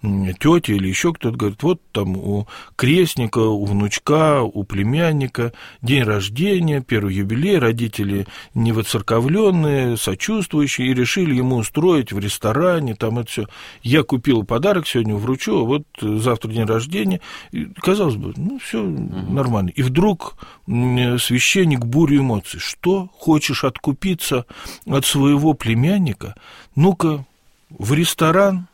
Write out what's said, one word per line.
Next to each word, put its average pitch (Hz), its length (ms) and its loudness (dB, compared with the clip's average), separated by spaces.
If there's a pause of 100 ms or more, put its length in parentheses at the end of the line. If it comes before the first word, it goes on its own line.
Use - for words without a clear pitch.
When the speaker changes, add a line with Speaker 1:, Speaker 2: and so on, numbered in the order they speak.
Speaker 1:
м, 98 320 -2
тетя, 160 380 2
или 95 160 0
еще 165 240 -2
кто-то, 123 240 -4
говорит: 107 260 -4
«Вот 170 180 0 (120)
там 95 240 -2
у 101 300 -4 (280)
крестника, 135 640 2
у 107 260 2
внучка, 135 760 2
у 104 220 -4
племянника 127 880 -2 (280)
день 127 220 2
рождения, 139 760 0
первый 104 340 0
юбилей, 117 440 0
родители 110 680 -2 (260)
не 113 200 2
воцерковленные, 135 1200 2
сочувствующие, 147 920 -2
и 131 40 2
решили 135 420 0
ему 127 220 2
устроить 151 560 0
в 98 60 -2
ресторане, 123 760 -2
там 113 240 -2
это 113 100 -8
все. 110 160 -6 (380)
Я 131 200 4
купил 123 400 2
подарок, 160 440 0
сегодня 107 280 0
вручу, 131 500 -2
вот 143 200 -2 (160)
завтра 110 500 -2
день 113 140 -2
рождения». 170 560 -2 (320)
И, 78 120 -6 (160)
казалось 180 360 0
бы, - 200 -8
ну, 220 220 -6
все 226 240 -6
Speaker 2:
Мгм. 139 520 -6
Speaker 1:
нормально. 113 400 0
И 139 80 0
вдруг, 165 520 0 (320)
м, 123 520 0
священник, 123 680 2
бурю 143 360 4
эмоций. 107 380 -2
«Что, 185 580 -2
хочешь 156 460 0
откупиться 139 800 -2 (400)
от 135 200 0
своего 143 480 4
племянника? 135 840 0 (400)
Ну-ка, 156 500 2 (540)
в 101 140 -2
ресторан 175 800 2